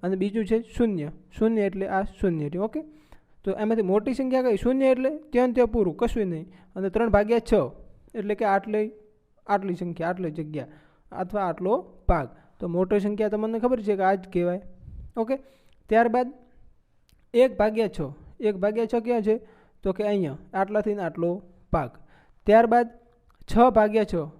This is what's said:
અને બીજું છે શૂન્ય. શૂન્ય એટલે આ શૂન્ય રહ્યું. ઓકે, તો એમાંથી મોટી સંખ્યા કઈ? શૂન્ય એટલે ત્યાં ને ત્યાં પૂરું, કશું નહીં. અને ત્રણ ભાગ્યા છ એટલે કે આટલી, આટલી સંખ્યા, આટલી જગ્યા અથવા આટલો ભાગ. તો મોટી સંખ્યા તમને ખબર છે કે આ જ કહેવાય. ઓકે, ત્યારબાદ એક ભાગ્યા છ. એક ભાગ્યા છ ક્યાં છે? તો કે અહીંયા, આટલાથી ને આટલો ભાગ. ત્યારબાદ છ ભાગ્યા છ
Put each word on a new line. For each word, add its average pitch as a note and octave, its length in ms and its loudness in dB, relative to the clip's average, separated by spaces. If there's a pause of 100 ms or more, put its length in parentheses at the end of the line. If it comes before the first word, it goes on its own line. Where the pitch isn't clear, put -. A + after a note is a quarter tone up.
અને F#3 120 -2
બીજું G3+ 300 -2
છે A3 160 0
શૂન્ય. F#3+ 500 -2 (200)
શૂન્ય A3 340 0
એટલે G3 220 -4
આ F#3+ 160 -2
શૂન્ય E3+ 440 -2
રહ્યું. F3 180 -4
ઓકે, D4+ 180 -8 (600)
તો F#3+ 80 -4
એમાંથી A3 300 0
મોટી G#3+ 320 2
સંખ્યા C4 280 0
કઈ? B3 140 2
શૂન્ય C4 300 2
એટલે C4 240 4
ત્યાં B3+ 380 0
ને A#3+ 60 -2
ત્યાં A#3+ 140 4
પૂરું, G#3+ 300 0
કશું A3+ 300 0
નહીં. E3 240 -8 (240)
અને F#3+ 140 -4
ત્રણ A3+ 200 0
ભાગ્યા G#3+ 300 4
છ A3+ 140 0 (640)
એટલે G#3 200 -4
કે A3 100 -4
આટલી, G#3+ 460 0 (560)
આટલી G3 280 0
સંખ્યા, E3+ 340 -6
આટલી F3+ 220 -4
જગ્યા D3+ 360 -8 (440)
અથવા F#3+ 300 -6
આટલો F3+ 560 -4 (100)
ભાગ. D#3 220 2 (300)
તો F#3 80 -6
મોટી F#3 320 0
સંખ્યા G#3 300 -2
તમને A3 300 -4
ખબર B3 220 0
છે G3+ 140 0
કે F#3+ 80 -2
આ F#3+ 120 4
જ F#3+ 180 -10
કહેવાય. F3 280 -2 (560)
ઓકે, A#3 180 -2 (540)
ત્યારબાદ A#3 520 2 (920)
એક A#3+ 240 4
ભાગ્યા G#3+ 300 0
છ. - 140 -6 (380)
એક G#3+ 160 0
ભાગ્યા G#3+ 300 0
છ A3+ 100 -4
ક્યાં A#3 260 0
છે? G#3+ 200 0 (420)
તો F#3+ 80 -2
કે G#3 120 -4
અહીંયા, F#3 340 -2 (160)
આટલાથી G#3 400 -2
ને G#3 80 -6
આટલો F3 420 -4 (300)
ભાગ. C#3+ 160 -2 (560)
ત્યારબાદ A#3 440 6 (680)
છ - 40 6
ભાગ્યા A3 440 6
છ G3+ 120 -4 (240)